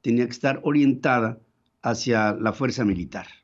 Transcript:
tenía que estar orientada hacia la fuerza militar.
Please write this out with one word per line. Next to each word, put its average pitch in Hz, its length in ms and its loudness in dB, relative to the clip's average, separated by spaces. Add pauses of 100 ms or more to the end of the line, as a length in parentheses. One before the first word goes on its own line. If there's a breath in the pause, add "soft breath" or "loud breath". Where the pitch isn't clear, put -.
tenía 120 240 2
que 117 80 -6
estar 135 320 -2
orientada 135 720 2 (440)
hacia 113 500 0
la 107 220 -2
fuerza 127 320 -2
militar. 90 400 -4 (180)